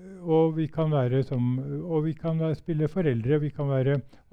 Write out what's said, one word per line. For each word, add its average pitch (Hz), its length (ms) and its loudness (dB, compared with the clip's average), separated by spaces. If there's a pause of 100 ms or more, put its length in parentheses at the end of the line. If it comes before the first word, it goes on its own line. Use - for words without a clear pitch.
(240)
og 160 340 4
vi 160 100 0
kan 156 240 -2
være 131 320 2
som, 127 360 0 (240)
og 160 240 0
vi 160 60 -2
kan 160 260 -4
være, 160 160 0
spille 156 360 -2
foreldre, 139 480 0
vi 147 160 -2
kan 143 140 -2
være 135 300 2 (340)